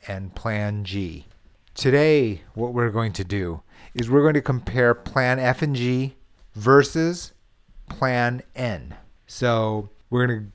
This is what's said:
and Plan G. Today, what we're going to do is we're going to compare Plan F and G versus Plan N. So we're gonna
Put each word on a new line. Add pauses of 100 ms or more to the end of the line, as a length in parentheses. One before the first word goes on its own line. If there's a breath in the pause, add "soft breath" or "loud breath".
and
Plan
G. (480)
Today, (120)
what
we're
going
to
do (320 loud breath)
is
we're
going
to
compare
Plan
F
and
G (400)
versus (560)
Plan (140)
N. (320)
So (200)
we're
gonna